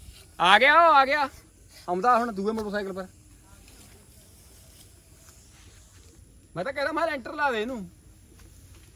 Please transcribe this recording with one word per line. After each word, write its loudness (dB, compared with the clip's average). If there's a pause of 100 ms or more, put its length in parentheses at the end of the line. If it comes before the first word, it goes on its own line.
(400)
ਆ 6
ਗਿਆ, 4
ਉਹ 6
ਆ 6
ਗਿਆ। -2 (600)
ਆਉਂਦਾ 2
ਹੁਣ -2
ਦੂਏ -6
ਮੋਟਰਸਾਈਕਲ -6
ਪਰ। -12 (3500)
ਮੈਂ -8
ਤਾਂ -10
ਕਹਿ -6
ਰਿਹਾ, -4
ਮੈਂ -4
ਕਿਹਾ -2
ਲੈਂਟਰ -12
ਲਾ -2
ਦੇ -4
ਇਹਨੂੰ। -8 (1080)